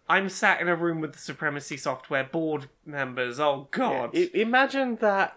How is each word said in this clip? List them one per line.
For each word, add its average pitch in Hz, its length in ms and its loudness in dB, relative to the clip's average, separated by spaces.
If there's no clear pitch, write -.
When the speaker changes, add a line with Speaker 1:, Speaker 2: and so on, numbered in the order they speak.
Speaker 1:
I'm 190 220 2
sat 196 320 2
in 175 60 -2
a 175 80 2
room 165 260 -2
with 151 120 -6
the - 60 -20
Supremacy 143 560 -6
Software 135 480 -4
board 151 460 -4
members. 127 540 -4
Oh, 139 320 2
God." 131 420 -2
Speaker 2:
Yeah, 175 120 4
i-, - 120 -2
imagine 254 600 2
that 196 400 2